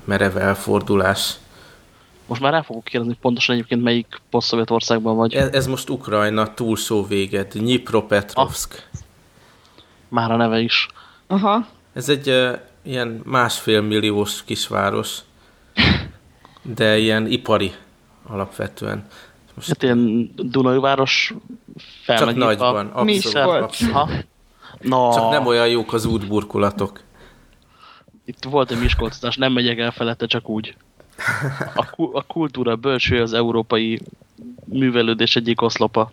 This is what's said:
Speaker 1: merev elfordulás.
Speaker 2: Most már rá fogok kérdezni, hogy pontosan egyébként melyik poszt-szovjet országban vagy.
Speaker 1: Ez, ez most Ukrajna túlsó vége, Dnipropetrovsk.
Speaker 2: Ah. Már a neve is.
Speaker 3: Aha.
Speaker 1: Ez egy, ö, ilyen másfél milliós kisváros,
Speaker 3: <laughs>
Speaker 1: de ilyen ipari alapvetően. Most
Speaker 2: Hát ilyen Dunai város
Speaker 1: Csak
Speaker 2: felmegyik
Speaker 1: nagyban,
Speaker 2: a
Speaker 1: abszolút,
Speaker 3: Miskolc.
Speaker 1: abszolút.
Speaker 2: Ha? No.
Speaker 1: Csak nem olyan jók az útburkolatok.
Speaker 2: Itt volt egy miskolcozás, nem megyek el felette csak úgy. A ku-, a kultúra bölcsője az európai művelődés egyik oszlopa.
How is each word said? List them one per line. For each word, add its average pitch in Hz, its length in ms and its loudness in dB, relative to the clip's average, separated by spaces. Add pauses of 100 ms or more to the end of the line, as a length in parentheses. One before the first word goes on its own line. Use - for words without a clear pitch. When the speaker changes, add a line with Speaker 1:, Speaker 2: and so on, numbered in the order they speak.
Speaker 1:
merev 98 320 0
elfordulás. 98 960 0 (920)
Speaker 2:
Most 120 160 -6
már 139 100 2
rá 160 100 2
fogok 113 220 -12
kérdezni, 120 280 -4
hogy - 100 -8
pontosan 123 320 2
egyébként 120 280 0
melyik 120 380 0 (100)
poszt-szovjet 113 400 0
országban 113 460 2
vagy. 113 180 2
Speaker 1:
Ez, 135 180 2
ez 135 140 0
most 131 240 -6
Ukrajna 107 640 0
túlsó 110 500 -2
vége, 98 380 -2
Dnipropetrovsk. 113 1500 0
Speaker 2:
Ah. - 80 -14 (1080)
Már 113 200 0
a 117 60 2
neve 113 240 2
is. - 260 0 (400)
Speaker 3:
Aha. 202 400 0 (260)
Speaker 1:
Ez 127 160 -6
egy, 139 200 0
ö, 127 240 2 (300)
ilyen 117 420 -6
másfél 113 560 2
milliós 104 640 0
kisváros, 107 720 -2 (560)
Speaker 3:
<laughs> - 1000 -4
Speaker 1:
de 107 220 4
ilyen 110 280 2
ipari 104 460 0 (540)
alapvetően. 104 800 -8 (480)
Most - 140 -12
Speaker 2:
Hát - 140 -4
ilyen 117 540 2
Dunai 127 420 2
város 135 560 2 (720)
Speaker 1:
Csak 120 120 4
Speaker 2:
felmegyik 120 240 2
Speaker 1:
nagyban, 113 340 4
Speaker 2:
a 101 40 0
Speaker 1:
abszolút, 104 240 -2
Speaker 3:
Miskolc. 160 580 2
Speaker 1:
abszolút. 117 320 -2
Speaker 2:
Ha? 147 140 2 (720)
No. 127 340 2
Speaker 1:
Csak 113 160 2
nem 131 160 2
olyan 117 220 4
jók 117 240 0
az 113 120 0
útburkolatok. 101 960 -2 (1200)
Speaker 2:
Itt - 200 -16
volt 131 260 0
egy 117 100 -2
miskolcozás, 117 560 -2
nem 131 160 2
megyek 120 260 0
el 117 120 -2
felette 117 360 -4
csak 117 220 -4
úgy. 110 260 -6 (1000)
A - 160 -4
ku-, 156 260 -4
a 139 60 0
kultúra 127 540 -2
bölcsője 127 460 0
az 113 100 0
európai 113 680 0 (640)
művelődés 117 720 2
egyik 113 260 0
oszlopa. 110 500 0